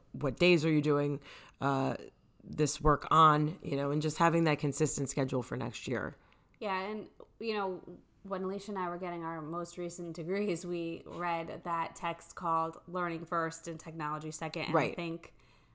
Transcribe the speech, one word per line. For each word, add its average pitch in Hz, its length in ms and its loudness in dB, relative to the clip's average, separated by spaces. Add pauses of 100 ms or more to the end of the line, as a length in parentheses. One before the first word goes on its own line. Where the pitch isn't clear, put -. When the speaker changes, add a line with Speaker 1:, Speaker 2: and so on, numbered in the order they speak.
(120)
Speaker 1:
What 131 260 -2
days 175 280 8
are 160 40 4
you 151 120 6
doing, 143 380 2 (420)
uh, 135 320 2 (500)
this - 380 0
work 147 280 6
on? 151 520 8
You 143 160 -2
know, 143 140 0
and 151 100 2
just 151 160 0
having 165 260 6
that 151 140 4
consistent 143 500 0
schedule 131 340 0
for 123 140 -6
next 120 320 -8
year. 117 260 -2 (460)
Speaker 2:
Yeah, 196 220 -4
and, 214 240 -8 (340)
you 226 140 -2
know, 190 260 -2 (440)
when 190 180 -4
Alicia 196 300 -4
and 202 60 -4
I 180 120 -2
were 175 80 -6
getting 175 260 -6
our 165 160 -6
most 170 380 -8
recent 170 360 -8
degrees, 175 520 -4
we 170 400 -6
read 170 580 -6
that 165 320 -4
text - 380 -6
called 165 420 0 (120)
Learning 170 360 -4
First 160 440 -4
and 160 120 -8
Technology 156 500 -6
Second. 160 340 -6
And - 80 -2
I - 20 4
Speaker 1:
Right. 135 220 2
Speaker 2:
think, 165 360 -6 (420)